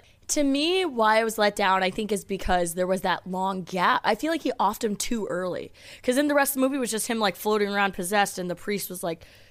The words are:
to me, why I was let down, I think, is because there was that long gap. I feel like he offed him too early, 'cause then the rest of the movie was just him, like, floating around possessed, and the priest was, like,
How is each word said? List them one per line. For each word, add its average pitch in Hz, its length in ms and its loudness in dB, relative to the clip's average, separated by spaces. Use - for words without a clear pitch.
to 294 160 0
me, 311 420 2
why 226 340 2
I 226 40 2
was 220 140 -2
let 208 180 2
down, 190 280 2
I 185 60 2
think, 202 220 -4
is 202 120 -2
because 180 520 0
there 180 120 0
was 185 140 0
that 180 260 -2
long 190 360 -4
gap. 185 420 0
I 214 100 4
feel 311 160 -2
like 330 120 -2
he 269 160 -2
offed 208 240 0
him 208 120 -2
too 220 340 -4
early, 175 440 -6
'cause 254 120 2
then 294 120 4
the 285 80 2
rest 277 160 4
of 262 100 -2
the 262 60 4
movie 277 100 0
was 240 140 -2
just 220 160 -4
him, 226 120 -2
like, 202 160 2
floating 208 340 0
around 202 240 2
possessed, 196 460 0
and 180 100 -4
the 175 60 -4
priest 202 340 -6
was, 180 140 -10
like, 170 220 -6